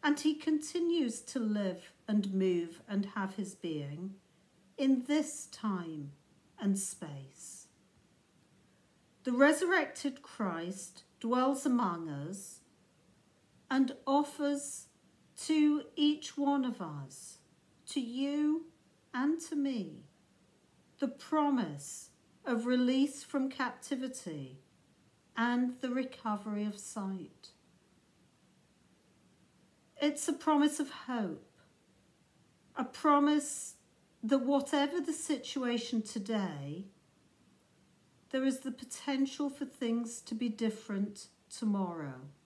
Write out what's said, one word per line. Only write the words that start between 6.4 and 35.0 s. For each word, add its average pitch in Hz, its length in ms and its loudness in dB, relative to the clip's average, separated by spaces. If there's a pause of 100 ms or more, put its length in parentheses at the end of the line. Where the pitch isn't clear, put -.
and 196 200 2
space. - 920 -10 (1600)
The 254 80 0
resurrected 302 920 4
Christ 180 840 -6 (160)
dwells 254 440 2
among 185 440 2
us 151 520 -8 (1120)
and 262 260 4 (100)
offers 285 840 0 (480)
to 302 480 4 (100)
each 294 420 2
one 285 280 4
of 233 180 -4
us, 143 560 -10 (480)
to - 140 -2
you 285 680 0 (480)
and 294 260 2
to - 140 -8
me, 240 500 -2 (920)
the 277 100 -2
promise 254 1000 0 (340)
of 233 220 0
release 254 560 2
from 269 260 -2
captivity 240 1120 -6 (800)
and 240 440 0
the 254 100 -2
recovery 208 720 -4
of 208 140 -6
sight. - 760 -10 (2500)
It's 294 260 2
a 320 60 2
promise 294 480 4
of 277 100 -2
hope, 202 680 -6 (1120)
a - 100 -2
promise 294 920 4 (460)
that 269 180 4
whatever 285 600 2